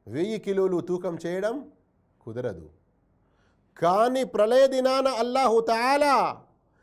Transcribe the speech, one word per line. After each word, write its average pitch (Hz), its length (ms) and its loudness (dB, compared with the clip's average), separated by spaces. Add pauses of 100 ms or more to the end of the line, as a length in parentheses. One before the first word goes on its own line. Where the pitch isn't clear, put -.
వెయ్యి 180 320 -6
కిలోలు 190 400 -2
తూకం 175 460 -6
చేయడం 208 460 -6 (500)
కుదరదు. 107 480 -10 (1080)
కానీ 226 460 2
ప్రళయ 240 440 4
దినాన 262 400 0
అల్లాహు 240 540 0
తాలా 233 840 2 (400)